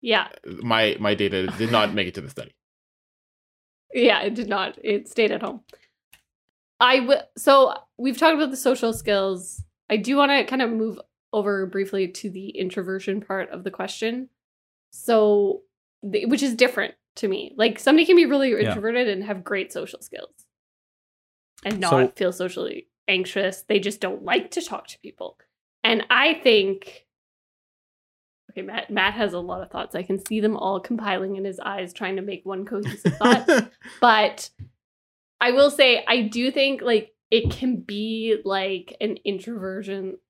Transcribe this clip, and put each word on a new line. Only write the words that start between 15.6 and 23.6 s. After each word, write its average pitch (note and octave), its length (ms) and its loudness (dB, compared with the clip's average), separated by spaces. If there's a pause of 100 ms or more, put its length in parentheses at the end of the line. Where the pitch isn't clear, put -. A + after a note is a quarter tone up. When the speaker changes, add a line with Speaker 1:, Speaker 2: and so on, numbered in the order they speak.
Speaker 1:
th-, - 160 -2
which C4+ 140 2
is C4 120 0
different B3 400 2 (220)
to G#3+ 120 -4
me. - 280 -6
Like, A3 220 2
somebody D#4 260 6
can F4 120 8
be E4+ 100 8
really C4+ 240 2
Speaker 3:
Yeah. A3 80 2 (100)
Speaker 1:
introverted A3+ 400 -2
and G3 160 -4
have G3+ 200 -8
great F#3+ 280 -6
social - 300 -10
skills. - 300 -16 (1300)
And G3+ 140 -4
not F3+ 100 -2
Speaker 3:
So C3 260 4
Speaker 1:
feel F3+ 160 0
socially F3+ 540 -8 (220)
anxious. F#3+ 540 -2